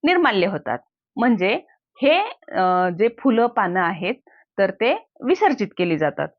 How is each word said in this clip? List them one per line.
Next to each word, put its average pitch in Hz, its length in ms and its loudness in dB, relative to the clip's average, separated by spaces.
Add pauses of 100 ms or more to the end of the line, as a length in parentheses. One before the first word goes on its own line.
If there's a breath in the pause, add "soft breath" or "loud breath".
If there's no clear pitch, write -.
निर्माल्य 285 440 2
होतात, 139 320 -6 (360)
म्हणजे 226 460 0 (400 soft breath)
हे, 302 180 4 (320)
अ, 180 380 0
जे 180 180 0 (120)
फुलं, 233 280 2
पानं 190 320 -2
आहेत 180 340 -4 (440 soft breath)
तर 190 140 2
ते 262 360 -2 (160)
विसर्जित 294 440 0 (100)
केली 175 200 0
जातात. 147 300 -2 (120)